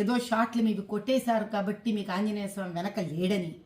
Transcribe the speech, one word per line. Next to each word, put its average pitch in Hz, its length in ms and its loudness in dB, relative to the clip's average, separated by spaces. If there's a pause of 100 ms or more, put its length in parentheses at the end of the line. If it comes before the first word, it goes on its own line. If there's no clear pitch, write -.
ఏదో 240 160 2
షాట్లు 233 460 2
మీకు 202 180 2
కొట్టేశారు 220 720 0
కాబట్టి 208 380 -2
మీకు 202 200 -2
ఆంజనేయ 208 360 0
స్వామి 185 260 -6
వెనక 196 260 -4
లేడని 175 560 0 (100)